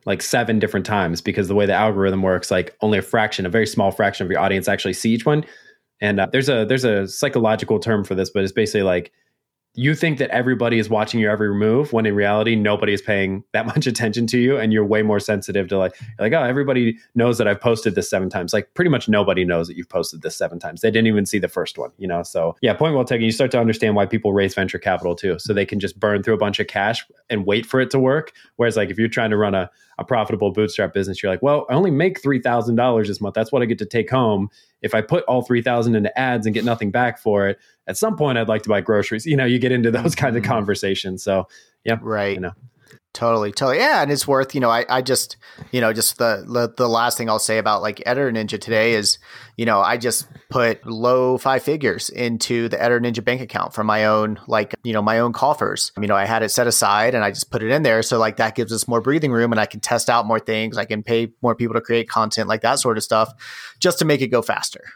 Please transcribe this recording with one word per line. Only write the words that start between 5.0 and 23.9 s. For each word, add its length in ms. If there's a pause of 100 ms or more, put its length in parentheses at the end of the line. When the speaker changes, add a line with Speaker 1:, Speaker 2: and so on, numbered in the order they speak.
Speaker 1:
each 140
one. 200 (560)
And, 180
uh, 120
there's 180
a, 160
there's 200
a 220
psychological 720
term 240
for 120
this, 140
but 140
it's 100
basically, 300
like, 280 (600)
you 220
think 220
that 140
everybody 480
is 100
watching 320
your 100
every 240
move 380
when 120
in 80
reality, 440
nobody 340
is 100
paying 400 (120)
that 120
<laughs> 20
much 200
attention 400
to 100
you. 200
And 160
you're 120
way 160
more 200
sensitive 480
to, 80
like, 180 (240)
like, 140
"Oh, 100
everybody 540 (180)
knows 220
that 100
I've 140
posted 340
this 140
seven 200
times." 220
Like, 220
pretty 160
much 180
nobody 380
knows 240
that 80
you've 100
posted 360
this 120
seven 240
times. 220
They 100
didn't 160
even 180
see 140
the 80
first 300
one, 200
you 80
know? 160
So 400
yeah, 120
point 220
well 100
taken. 180
You 80
start 200
to 100
understand 340